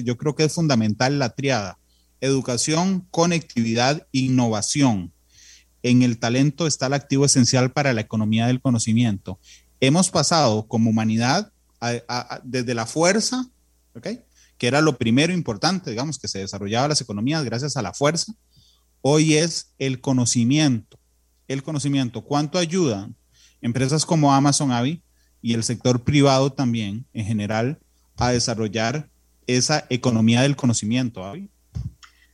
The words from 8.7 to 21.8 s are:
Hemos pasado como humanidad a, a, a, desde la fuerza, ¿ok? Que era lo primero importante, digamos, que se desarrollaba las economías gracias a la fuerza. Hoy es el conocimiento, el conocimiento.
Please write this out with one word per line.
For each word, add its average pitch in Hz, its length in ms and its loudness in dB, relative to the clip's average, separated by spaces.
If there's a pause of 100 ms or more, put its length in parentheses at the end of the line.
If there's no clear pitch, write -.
Hemos 165 300 4
pasado 139 580 2
como 113 220 0
humanidad 113 600 0 (280)
a, 117 100 -6 (180)
a, 120 280 -8
a, - 80 -16
desde 127 300 -4
la 113 120 -4
fuerza, 214 640 0 (480)
¿ok? - 120 -12 (500)
Que - 100 0
era 143 140 2
lo 156 160 2
primero 135 360 2
importante, 156 560 -4
digamos, 127 280 -6
que - 100 -14
se 98 120 -8
desarrollaba 101 480 -4
las 147 140 -2
economías 127 420 -4
gracias 120 320 -6
a 131 60 -4
la 92 100 -6
fuerza. 160 420 -2 (680)
Hoy 156 320 4
es 160 460 -2
el 131 200 -4
conocimiento, 127 960 0 (520)
el 139 140 -8
conocimiento. 135 580 -4